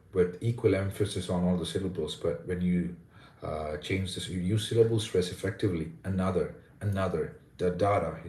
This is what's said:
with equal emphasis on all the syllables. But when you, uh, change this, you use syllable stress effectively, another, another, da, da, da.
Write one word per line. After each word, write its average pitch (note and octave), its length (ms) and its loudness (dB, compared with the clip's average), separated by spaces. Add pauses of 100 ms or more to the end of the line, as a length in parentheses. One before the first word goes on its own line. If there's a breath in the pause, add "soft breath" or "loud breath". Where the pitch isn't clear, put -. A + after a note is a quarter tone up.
(140)
with F2+ 280 2
equal A2+ 340 2
emphasis G2 540 -2
on F2+ 140 2
all F2+ 140 4
the E2 80 -2
syllables. F2 500 -4
But - 320 -2
when F2+ 140 -2
you, F2+ 340 2 (480 loud breath)
uh, D#2 340 -4
change F#2+ 380 -2
this, F#2 120 -6
you F2+ 120 -4
use G2+ 280 0
syllable A2+ 320 4
stress F2+ 300 0
effectively, F2+ 600 -2 (120)
another, F#2 520 0 (260 loud breath)
another, F#2+ 560 -2 (200)
da, F2+ 120 0
da, G2 300 4
da. E2 120 0 (180)